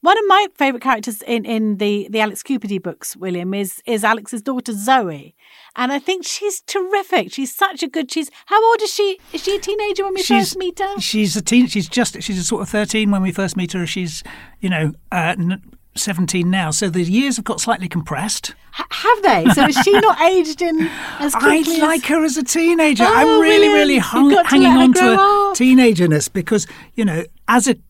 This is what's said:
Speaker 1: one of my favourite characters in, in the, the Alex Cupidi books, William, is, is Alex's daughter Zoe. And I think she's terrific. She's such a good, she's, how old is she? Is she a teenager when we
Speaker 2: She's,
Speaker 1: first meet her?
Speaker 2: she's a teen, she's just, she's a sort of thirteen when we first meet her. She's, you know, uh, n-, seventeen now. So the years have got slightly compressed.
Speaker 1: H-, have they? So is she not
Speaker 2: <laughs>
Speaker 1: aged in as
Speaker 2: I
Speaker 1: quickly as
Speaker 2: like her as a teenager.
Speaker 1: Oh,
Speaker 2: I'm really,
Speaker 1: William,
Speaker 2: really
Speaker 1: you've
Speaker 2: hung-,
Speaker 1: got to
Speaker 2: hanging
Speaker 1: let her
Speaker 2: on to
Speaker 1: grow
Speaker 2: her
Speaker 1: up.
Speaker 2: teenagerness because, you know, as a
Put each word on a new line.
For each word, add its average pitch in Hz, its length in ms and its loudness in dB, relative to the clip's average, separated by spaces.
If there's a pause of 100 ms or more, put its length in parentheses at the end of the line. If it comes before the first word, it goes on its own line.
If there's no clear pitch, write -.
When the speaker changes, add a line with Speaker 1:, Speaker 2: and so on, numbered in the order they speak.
Speaker 1:
one 370 160 4
of 440 100 -2
my 392 280 4
favourite 269 280 -2
characters 226 400 -2
in, 226 220 -4
in 220 320 -2
the, 208 320 -2
the 214 120 -2
Alex 214 220 -4
Cupidi 208 380 -4
books, - 360 -12
William, 180 360 -6
is, 196 320 -8
is 220 180 -4
Alex's 226 380 -4
daughter 254 300 -6
Zoe. 202 640 -2 (400)
And 247 160 -4
I 277 80 -4
think 359 260 -6
she's - 360 -6
terrific. 370 720 -4
She's 269 200 -8
such 381 300 -4
a 320 40 -6
good, 269 240 -6
she's, 311 180 -6 (160)
how 427 240 2
old 466 120 2
is 427 120 -4
she? 392 240 -2 (160)
Is 330 100 -8
she 392 120 -4
a 392 40 -4
teenager 403 460 -4
when 381 80 -6
we 381 80 -6
Speaker 2:
She's, 392 280 2
Speaker 1:
first - 80 -10
meet 370 220 -6
her? 403 200 -6
Speaker 2:
she's 208 360 -2
a 214 60 -4
teen, 247 260 2
she's 196 220 -4
just, - 340 -4
she's 196 160 -6
a 175 40 -6
sort 196 180 -4
of 196 80 -8
thirteen 214 420 -2
when 196 120 0
we 185 80 -2
first 190 260 -4
meet 175 160 -6
her. 180 140 -4
She's, 170 360 -8 (380)
you 190 80 -4
know, 156 240 -2 (180)
uh, 175 260 -2
n-, 185 240 -4 (340)
seventeen 180 560 -2
now. 185 200 -2
So 190 180 -2
the 175 140 -2
years 233 340 0
have 208 80 -10
got - 160 -6
slightly 185 260 -4
compressed. 156 680 -6 (260)
Speaker 1:
H-, 302 100 -6
have 427 340 0
they? 240 300 4
So 277 140 4
is 302 100 0
she 381 160 4
not 403 280 4
Speaker 2:
<laughs> 339 100 4
Speaker 1:
aged 320 300 0
in 320 200 0 (380)
as 285 140 -2
Speaker 2:
I 311 60 -2
Speaker 1:
quickly 302 360 2
as 311 60 2
Speaker 2:
like 311 240 0
her 311 180 0
as 294 140 -2
a 311 60 -4
teenager. 320 640 2
Speaker 1:
Oh, 381 80 4
Speaker 2:
I'm 440 280 4
really, 415 280 6
Speaker 1:
William, 415 40 4
Speaker 2:
really 294 220 4
Speaker 1:
you've 233 80 2
Speaker 2:
hung-, 277 260 4
Speaker 1:
got 349 140 6
to - 60 -2
Speaker 2:
hanging 269 180 6
Speaker 1:
let 254 80 6
her 262 80 6
Speaker 2:
on 262 100 6
to 359 60 4
Speaker 1:
grow - 160 4
Speaker 2:
her 403 360 4
Speaker 1:
up. 381 60 -6
Speaker 2:
teenagerness 226 720 4
because, 196 360 -2 (280)
you 226 100 -2
know, 165 180 -2 (240)
as 240 200 4
a 247 80 2 (140)